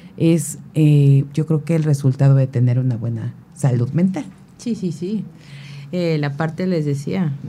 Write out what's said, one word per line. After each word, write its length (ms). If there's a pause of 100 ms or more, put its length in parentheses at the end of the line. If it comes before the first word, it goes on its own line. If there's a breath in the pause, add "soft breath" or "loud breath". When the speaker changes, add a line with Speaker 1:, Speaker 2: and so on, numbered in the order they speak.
(180 loud breath)
Speaker 1:
es, 420 (140)
eh, 600
yo 120
creo 180
que 120
el 80
resultado 520
de 120
tener 320
una 180
buena 360 (200)
salud 380
mental. 340 (320)
Speaker 2:
Sí, 180
sí, 160
sí. 320 (720 loud breath)
Eh, 260
la 160
parte, 320
les 180
decía, 480 (160)